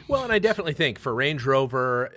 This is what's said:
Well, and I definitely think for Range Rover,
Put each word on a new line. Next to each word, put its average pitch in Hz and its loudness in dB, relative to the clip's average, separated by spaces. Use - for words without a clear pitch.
Well, 269 0
and 233 -4
I 214 4
definitely 190 0
think 143 0
for 123 -4
Range 135 0
Rover, 127 0